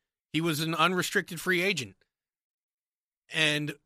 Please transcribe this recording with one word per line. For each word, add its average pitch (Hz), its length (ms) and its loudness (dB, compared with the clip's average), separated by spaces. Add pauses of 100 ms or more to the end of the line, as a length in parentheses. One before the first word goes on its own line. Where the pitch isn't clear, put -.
(320)
he 156 80 0
was 160 200 0
an 160 140 -2
unrestricted 175 680 0
free 180 200 2
agent. 147 360 -2 (1400)
And 151 420 0 (120)